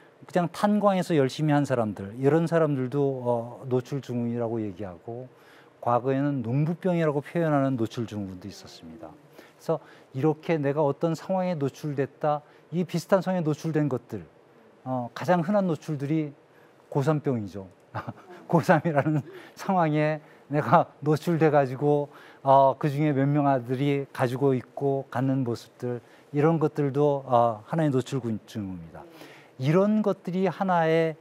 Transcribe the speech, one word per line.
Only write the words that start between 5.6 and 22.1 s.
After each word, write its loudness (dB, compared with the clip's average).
과거에는 0
농부병이라고 0
표현하는 0
노출 -4
증후군도 -10
있었습니다. -18
그래서 -4
이렇게 0
내가 0
어떤 0
상황에 -2
노출됐다, -4
이 -2
비슷한 0
상황에 -2
노출된 0
것들, -6
어, -6
가장 0
흔한 0
노출들이 -4
고산병이죠. -2
<laughs> -14
고삼이라는 2
상황에 0
내가 4
노출돼가지고, 2